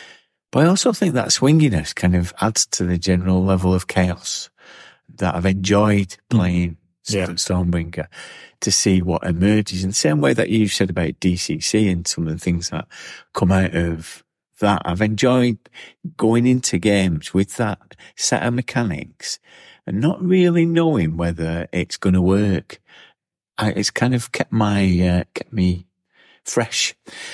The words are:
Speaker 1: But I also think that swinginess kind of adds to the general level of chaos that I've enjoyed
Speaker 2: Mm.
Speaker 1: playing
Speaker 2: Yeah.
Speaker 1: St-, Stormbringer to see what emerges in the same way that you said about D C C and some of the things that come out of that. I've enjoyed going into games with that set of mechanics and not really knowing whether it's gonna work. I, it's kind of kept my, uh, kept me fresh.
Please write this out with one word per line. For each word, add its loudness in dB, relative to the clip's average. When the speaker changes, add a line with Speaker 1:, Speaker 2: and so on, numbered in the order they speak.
Speaker 1:
But 4
I 6
also 2
think 0
that 0
swinginess 2
kind 2
of 0
adds 0
to -4
the 0
general 2
level 2
of -2
chaos -2
that -2
I've -2
enjoyed 2
Speaker 2:
Mm. -18
Speaker 1:
playing 0
Speaker 2:
Yeah. -2
Speaker 1:
St-, -8
Stormbringer -2
to 0
see 2
what -2
emerges 0
in -2
the -4
same 0
way 2
that -2
you 2
said -2
about -4
D 0
C -6
C 0
and -2
some -4
of -4
the -8
things -2
that -8
come 2
out 2
of -6
that. 0
I've -2
enjoyed 2
going 2
into 0
games 0
with 0
that -6
set -2
of 0
mechanics -6
and -4
not 0
really 4
knowing 2
whether -4
it's -4
gonna 2
work. 0
I, -2
it's -2
kind 0
of -4
kept -4
my, 2
uh, 2
kept -12
me 0
fresh. -2